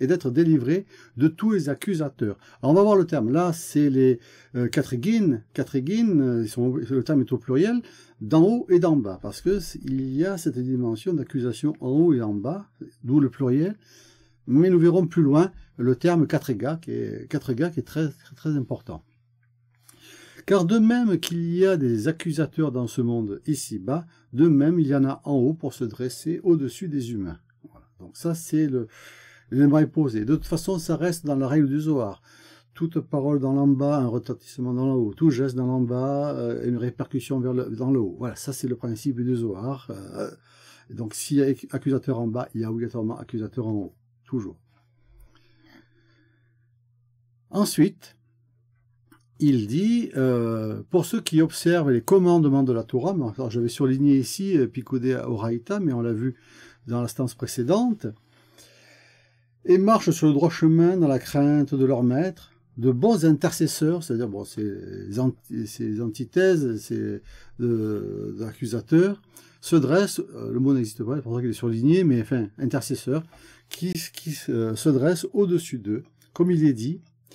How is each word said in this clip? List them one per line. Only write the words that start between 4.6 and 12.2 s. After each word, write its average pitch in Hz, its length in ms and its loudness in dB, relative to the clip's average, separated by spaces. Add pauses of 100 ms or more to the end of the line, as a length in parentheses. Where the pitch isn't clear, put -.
quatre 135 300 -2
guines. 165 560 0
Quatre 135 260 -4
guines, 190 420 2
euh, 120 220 0
ils 107 60 -4
sont, 123 260 -2
le 135 300 -2
terme 147 160 2
est 120 120 -2
au 123 60 -2
pluriel, 202 420 0 (400)
d'en 147 220 4
haut 233 280 4
et 175 100 6
d'en 160 160 2
bas, 98 260 -4
parce - 180 -10
que 196 200 -2
c-, 160 240 -14
il 135 280 -4
y 151 120 0
a 190 140 -4
cette 131 200 -4
dimension 123 540 -2
d'accusation 135 680 -2
en 127 80 -6
haut 156 260 4
et 117 80 0